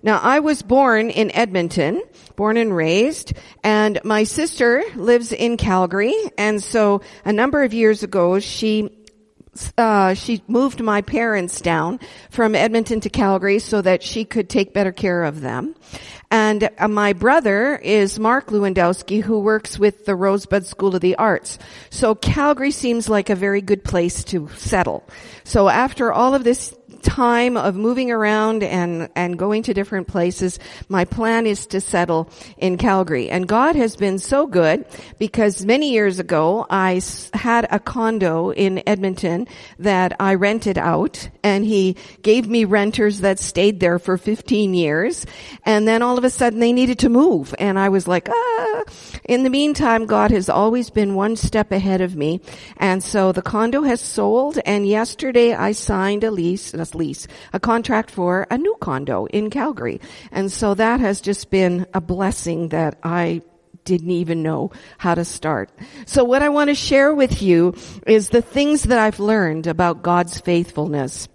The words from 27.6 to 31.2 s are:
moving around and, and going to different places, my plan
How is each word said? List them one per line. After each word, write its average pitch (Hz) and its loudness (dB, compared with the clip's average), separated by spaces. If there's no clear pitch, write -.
moving 240 -2
around 214 0
and, 175 -4
and 175 -4
going 208 -2
to 233 -4
different 196 -4
places, 180 -2
my 185 0
plan 226 0